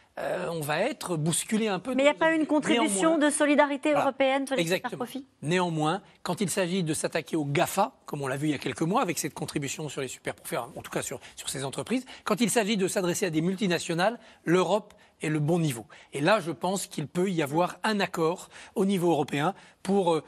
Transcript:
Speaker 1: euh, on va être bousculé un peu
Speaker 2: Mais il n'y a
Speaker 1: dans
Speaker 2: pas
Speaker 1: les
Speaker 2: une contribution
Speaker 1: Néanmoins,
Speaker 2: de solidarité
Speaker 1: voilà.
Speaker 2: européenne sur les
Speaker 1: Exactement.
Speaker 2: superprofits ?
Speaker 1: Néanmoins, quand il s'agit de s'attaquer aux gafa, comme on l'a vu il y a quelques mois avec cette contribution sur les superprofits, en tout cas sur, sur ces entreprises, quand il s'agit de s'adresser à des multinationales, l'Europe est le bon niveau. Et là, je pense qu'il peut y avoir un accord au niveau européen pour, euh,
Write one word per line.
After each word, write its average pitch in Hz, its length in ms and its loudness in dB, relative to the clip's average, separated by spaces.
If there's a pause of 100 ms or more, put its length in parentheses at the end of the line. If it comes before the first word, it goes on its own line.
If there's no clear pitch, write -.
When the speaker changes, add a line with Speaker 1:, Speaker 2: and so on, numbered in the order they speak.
(180)
Speaker 1:
euh, 165 320 -4
on 165 120 -4
va 151 180 0
être 202 380 -2
bousculé 190 500 0
un 190 120 0
peu 247 140 -6
Speaker 2:
Mais 262 100 4
il - 20 6
n'y 285 40 6
a 294 40 6
Speaker 1:
dans 294 60 -8
Speaker 2:
pas 320 120 4
Speaker 1:
les 320 60 2
Speaker 2:
une 311 100 0
contribution 302 640 2
Speaker 1:
Néanmoins, 302 180 4
Speaker 2:
de - 20 4
solidarité 285 600 4
Speaker 1:
voilà. 277 160 2
Speaker 2:
européenne 269 420 0
sur 262 80 -4
les 208 60 2
Speaker 1:
Exactement. 175 300 -2
Speaker 2:
superprofits ? 247 340 -8 (160)
Speaker 1:
Néanmoins, 165 600 0 (220)
quand 180 160 -2
il 196 100 0
s'agit 185 340 0
de 156 100 0
s'attaquer 160 420 -4
aux 156 80 0
gafa, 143 480 2 (140)
comme 147 160 -8
on 139 60 -4
l'a 131 100 -2
vu 151 100 -2
il 151 40 2
y 139 40 0
a 120 40 -6
quelques - 220 -6
mois 190 200 2
avec 175 180 -2
cette 147 140 -6
contribution 151 560 -6
sur - 100 -10
les 131 80 -4
superprofits, - 480 -8
en 123 260 -8
tout - 80 -14
cas 147 120 -4
sur, 127 180 -8 (160)
sur - 140 -12
ces 139 160 -6
entreprises, 143 400 -4 (180)
quand 202 160 0
il 233 100 2
s'agit 214 280 2
de 185 100 2
s'adresser 175 380 0
à 185 40 0
des 156 120 0
multinationales, 180 760 0 (260)
l'Europe 180 480 2 (280)
est 160 80 -2
le 156 100 0
bon 156 180 2
niveau. 135 280 -2 (280)
Et 139 80 -6
là, 202 180 4
je 165 120 -4
pense 180 340 -2
qu'il 147 220 -6
peut 180 240 0
y 160 100 0
avoir 160 420 0
un 220 160 0
accord 175 500 -2 (260)
au 202 100 2
niveau 185 240 2
européen 147 460 0 (260)
pour, 190 320 2
euh, 156 140 0